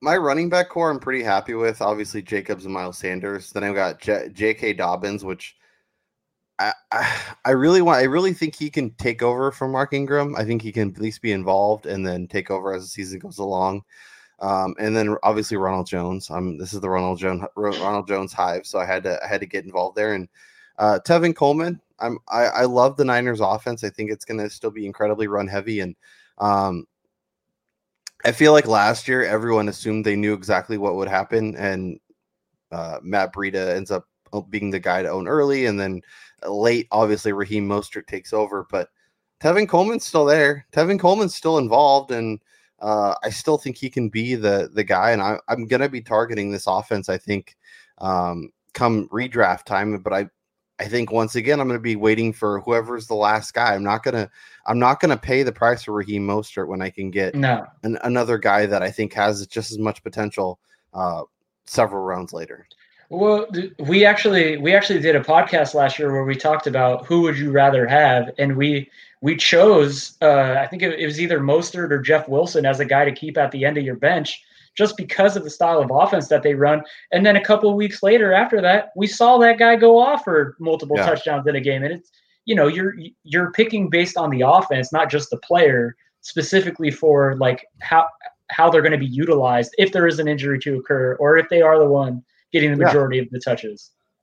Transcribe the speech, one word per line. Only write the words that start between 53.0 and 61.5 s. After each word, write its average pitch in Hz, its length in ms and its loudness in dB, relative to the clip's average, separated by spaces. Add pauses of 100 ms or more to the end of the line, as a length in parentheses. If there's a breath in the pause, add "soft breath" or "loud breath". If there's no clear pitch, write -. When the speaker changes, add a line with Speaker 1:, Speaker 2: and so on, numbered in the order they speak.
Speaker 1:
the 117 80 -6
last 107 380 0
guy. 113 220 0
I'm 98 100 -4
not 107 180 -2
gonna, 117 280 -4 (340 soft breath)
I'm 117 140 -2
not 123 220 2
gonna 131 180 0
pay 131 240 -2
the 123 100 -4
price 117 300 0
for 107 100 -10
Raheem 101 340 -6
Mostert 101 420 -6
when 92 120 -8
I 95 80 -6
can 95 220 -10
get 92 240 -4
Speaker 2:
No. 131 320 -2 (160)
Speaker 1:
an, 110 200 -4
another 120 360 0
guy 104 260 2
that 98 180 0
I 95 80 -2
think 104 220 -6
has 101 340 -2
just 110 260 -10
as 107 60 -10
much 107 240 -6
potential, 101 560 -6 (360)
uh, 87 300 -6 (420)